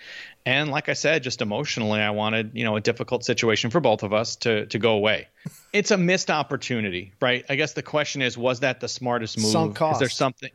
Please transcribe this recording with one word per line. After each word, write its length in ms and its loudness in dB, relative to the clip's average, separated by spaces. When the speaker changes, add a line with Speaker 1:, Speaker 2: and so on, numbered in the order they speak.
Speaker 1:
And 240 2
like 180 -2
I 60 2
said, 280 2
just 200 -4
emotionally, 580 0
I 100 2
wanted, 440 -2
you 100 -2
know, 120 2
a 40 0
difficult 440 -2
situation 460 2
for 100 2
both 220 4
of 120 -4
us 220 0
to, 300 0
to 120 -2
go 140 4
away. 360 2
Speaker 2:
<laughs> 60 -14
Speaker 1:
It's 200 2
a 40 4
missed 360 2
opportunity, 880 -4
right? 280 2
I 60 -2
guess 200 -2
the 100 -6
question 380 -2
is, 140 -2
was 240 0
that 200 0
the 80 -6
smartest 500 -4
move? 140 2
Speaker 2:
Sunk 220 2
Speaker 1:
Is 260 2
there 80 2
Speaker 2:
cost. 80 -8
Speaker 1:
something, 380 -2